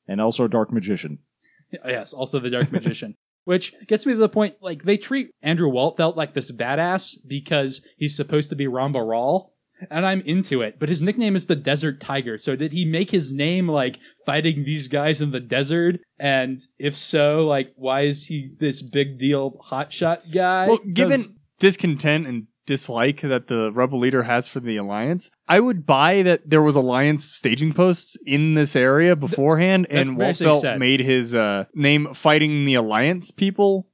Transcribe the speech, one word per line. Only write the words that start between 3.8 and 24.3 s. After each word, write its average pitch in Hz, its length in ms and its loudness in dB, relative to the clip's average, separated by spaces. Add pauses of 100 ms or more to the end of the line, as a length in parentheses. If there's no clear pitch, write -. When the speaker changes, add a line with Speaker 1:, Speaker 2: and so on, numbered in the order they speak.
Speaker 2:
gets 214 200 -2
me 269 80 0
to 226 40 -2
the 220 120 4
point, 214 320 0
like, 165 220 -10
they 196 120 2
treat 254 360 -6 (100)
Andrew 160 280 0
Waltfelt 160 460 0
like 151 180 -4
this 131 200 -6
badass 151 640 -4 (100)
because 139 580 -4 (120)
he's 147 180 -4
supposed 147 340 -2
to 165 60 -6
be 139 100 -4
Ramba 131 400 -2
Ral. 127 480 -2 (380)
And 165 140 -2
I'm 190 160 0
into 165 400 -2
it, 110 180 -6
but 151 80 -4
his 151 140 -2
nickname 208 340 0
is 185 120 -2
the 170 100 2
Desert 143 420 -2
Tiger. 123 380 -6
So 139 180 -4
did 143 160 -4
he 175 140 -2
make 165 260 -2
his 143 220 -2
name, 170 340 -2
like, 135 320 -2 (260)
fighting 151 380 0
these 143 240 -6
guys 147 340 0
in 147 100 -2
the 127 100 -6
desert? 151 580 0 (180)
And 131 440 -2 (180)
if 143 160 -4
so, 151 500 2
like, 139 300 -2
why 131 280 -2
is 147 240 -2
he 139 300 -8
this 147 240 -4
big 139 380 -4
deal 135 500 -2
hotshot 165 640 -4
guy? 185 360 2
Speaker 3:
Well, 220 100 4 (140)
given 262 300 2
Speaker 1:
'Cause - 100 -14 (260)
Speaker 3:
discontent 156 680 2
and 120 220 -8 (180)
dislike 131 560 -2
that 131 260 -2
the 110 240 -2
rebel 127 260 0
leader 127 240 2
has 120 260 0